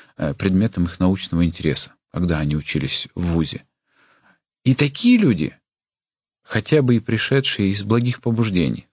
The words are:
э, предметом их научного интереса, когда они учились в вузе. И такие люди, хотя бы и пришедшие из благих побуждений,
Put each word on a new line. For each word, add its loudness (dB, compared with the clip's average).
э, -4
предметом 0
их -6
научного 0
интереса, -4
когда -2
они -2
учились -4
в -6
вузе. -2
И 4
такие 2
люди, 0
хотя 0
бы 4
и 2
пришедшие 0
из -2
благих 0
побуждений, 0